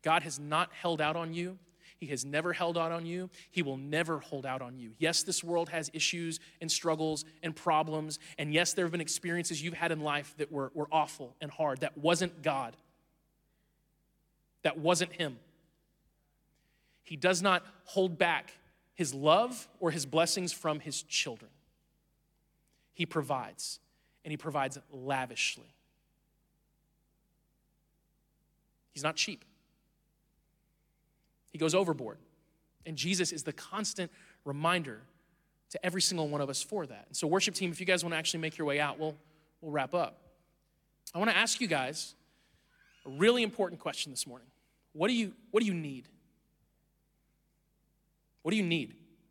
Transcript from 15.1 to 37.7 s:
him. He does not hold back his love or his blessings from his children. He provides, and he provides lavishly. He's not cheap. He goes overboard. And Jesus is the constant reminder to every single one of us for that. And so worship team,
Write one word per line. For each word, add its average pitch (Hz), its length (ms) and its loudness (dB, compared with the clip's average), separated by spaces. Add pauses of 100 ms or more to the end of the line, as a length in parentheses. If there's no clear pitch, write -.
him. 139 260 -4 (1700)
He 160 140 -10
does 175 240 4
not 185 240 6 (180)
hold 190 340 2
back 170 360 2 (400)
his 139 200 -2
love 185 540 6 (140)
or 170 100 2
his 147 140 -4
blessings 165 480 2
from 151 260 -2
his 143 240 -8
children. - 480 -4 (1400)
He 170 120 -2
provides, 135 720 -4 (440)
and 151 80 -10
he 151 60 -4
provides 139 400 -2 (140)
lavishly. 127 840 -4 (3250)
He's 143 100 -12
not 156 140 0
cheap. - 300 -4 (2000)
He - 80 -16
goes 160 160 4
overboard. 151 440 2 (680)
And 160 120 -10
Jesus 170 340 0
is 160 120 -8
the 151 100 -6
constant - 580 -6 (340)
reminder 143 560 0 (680)
to - 160 -8
every 180 160 0
single 160 260 2
one 147 140 -2
of 139 80 -2
us 135 120 -4
for 196 240 -4
that. 107 220 -16
And - 80 -16
so 165 120 0
worship 190 280 4
team, 180 160 0